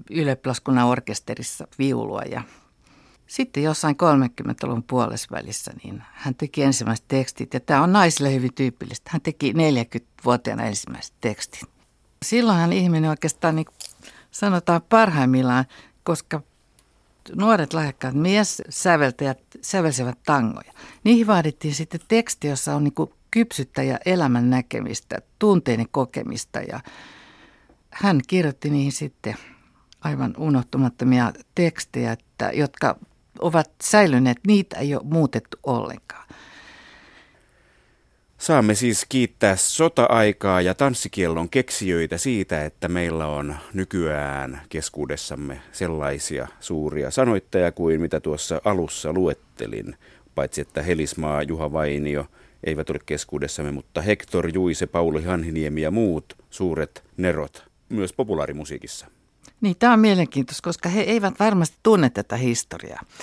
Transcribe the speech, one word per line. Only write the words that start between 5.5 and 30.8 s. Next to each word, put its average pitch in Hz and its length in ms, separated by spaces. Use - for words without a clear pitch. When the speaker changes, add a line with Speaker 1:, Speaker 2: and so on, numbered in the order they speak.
Speaker 1:
niin 101 200
hän - 220
teki 147 280
ensimmäiset 113 440
tekstit. - 460
Ja 131 60
tää 143 220
on 180 120
naisille 160 400
hyvin 127 200
tyypillistä. - 600
Hän 165 80
teki 143 320
neljäkymmentävuotiaana 120 1120
ensimmäiset - 580
tekstit. - 480
Silloinhan 196 480
ihminen 170 360
oikeastaan, 160 460
niin 156 100
sanotaan, 175 580
parhaimmillaan, 131 760
koska 160 380
nuoret 185 380
lahjakkaat 143 400
miessäveltäjät 151 1300
sävelsivät 131 640
tangoja. 135 480
Niihin 226 240
vaadittiin 156 480
sitten 160 320
teksti, 226 400
jossa 143 280
on, 147 80
niin 143 100
kuin, 156 160
kypsyttä 226 520
ja 131 220
elämän 131 440
näkemistä, 123 680
tunteiden 143 520
kokemista. - 680
Ja - 200
hän 180 360
kirjoitti 156 420
niihin 139 220
sitten 131 440
aivan 135 360
unohtumattomia 127 960